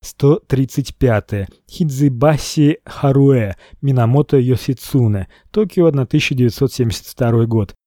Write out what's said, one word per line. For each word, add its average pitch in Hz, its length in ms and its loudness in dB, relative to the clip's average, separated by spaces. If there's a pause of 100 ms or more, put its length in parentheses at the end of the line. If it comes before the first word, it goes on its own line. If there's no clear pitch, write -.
Сто - 360 0
тридцать 135 560 -4
пятое. 104 540 -2 (220)
Хидзибаси 147 1120 0
Харуэ. 135 680 2 (260)
Минамото 135 560 2
Йосицуне. 123 920 0 (240)
Токио, 185 340 0
одна 139 180 0
тысяча 147 300 -2
девятьсот 123 360 0
семьдесят 117 360 -4
второй 117 400 0
год. 113 280 -2 (120)